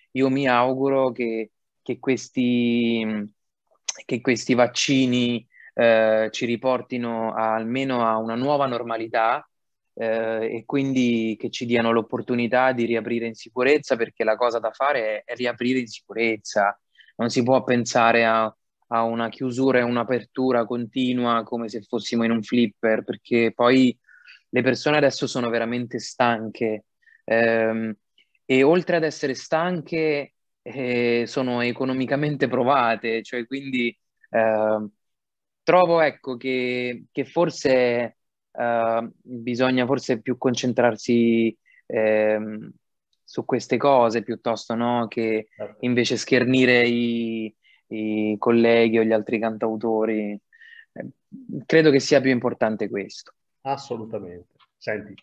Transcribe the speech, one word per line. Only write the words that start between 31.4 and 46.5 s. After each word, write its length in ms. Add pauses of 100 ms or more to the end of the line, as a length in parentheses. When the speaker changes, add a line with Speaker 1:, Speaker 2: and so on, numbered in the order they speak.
Speaker 1:
economicamente 880
provate, 720
cioè, 240
quindi, 500 (340)
ehm, 600 (720)
trovo, 380
ecco, 360
che, 760
che 120
forse, 920 (340)
ehm, 600 (100)
bisogna 640
forse 340
più 160
concentrarsi, 1200 (300)
ehm, 840 (520)
su 200
queste 320
cose 480
piouttosto, 500
no? 340
Che 460
Speaker 2:
Certo. 260
Speaker 1:
invece 360
schernire 680